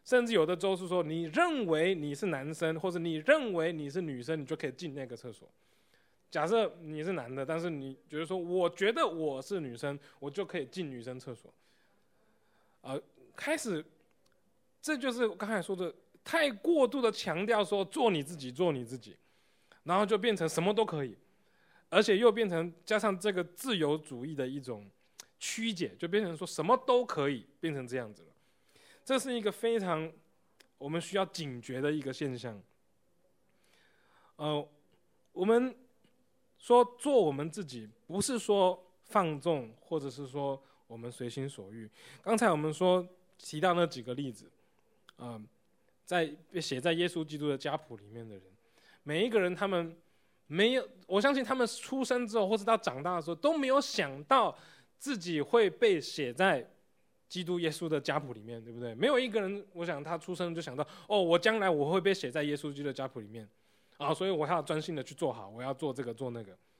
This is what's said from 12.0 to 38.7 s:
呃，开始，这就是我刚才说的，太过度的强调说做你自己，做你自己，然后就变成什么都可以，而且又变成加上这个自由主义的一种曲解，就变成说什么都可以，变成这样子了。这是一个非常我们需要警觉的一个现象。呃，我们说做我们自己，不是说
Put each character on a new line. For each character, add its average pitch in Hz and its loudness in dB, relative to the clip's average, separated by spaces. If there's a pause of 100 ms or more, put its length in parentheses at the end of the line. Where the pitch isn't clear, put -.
呃， 135 -8 (340)
开 311 -2
始， 175 -4 (960)
这 302 -2
就 254 -2
是 240 0
我 190 -2
刚 208 -6
才 214 0
说 190 -4
的， 180 -4 (320)
太 311 2
过 277 4
度 262 -2
的 220 4
强 175 -2
调 214 4
说 196 0
做 233 2
你 156 2
自 156 -10
己， 131 -8
做 165 2
你 127 -4
自 120 -8
己， 107 -16 (680)
然 175 2
后 208 4
就 202 2
变 214 2
成 160 0
什 160 0
么 190 4
都 214 4
可 147 -2
以， 113 -8 (720)
而 196 8
且 208 4
又 226 8
变 220 0
成 170 0 (140)
加 214 2
上 196 2
这 202 0
个 180 0
自 226 -4
由 156 2
主 131 -12
义 156 -8
的 131 -2
一 139 -8
种 107 -10 (520)
曲 220 -4
解， 160 -6
就 170 -4
变 208 2
成 170 -4
说 180 -8
什 - -4
么 240 6
都 247 4
可 143 0
以， 131 -4 (120)
变 165 -2
成 127 -6
这 127 -4
样 110 -6
子 - -20
了。 - -20 (760)
这 262 0
是 262 -2
一 233 -2
个 202 0
非 233 0
常 165 -2 (680)
我 139 -10
们 160 -2
需 185 -6
要 190 2
警 139 -8
觉 127 -6
的 147 2
一 156 -2
个 135 -6
现 131 -4
象。 110 -10 (1700)
呃， 151 -2 (680)
我 175 -2
们 240 4 (840)
说 240 8 (160)
做 285 4
我 156 6
们 147 -4
自 196 -8
己， 120 -12 (160)
不 185 -4
是 254 0
说 196 4 (200)